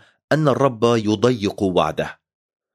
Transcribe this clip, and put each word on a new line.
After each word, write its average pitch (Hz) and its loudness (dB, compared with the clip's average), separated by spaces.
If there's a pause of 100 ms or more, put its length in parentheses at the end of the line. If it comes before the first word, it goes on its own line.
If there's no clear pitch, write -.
(320)
أن 151 2
الرب 120 0
يضيق 110 0
وعده، 80 -2 (540)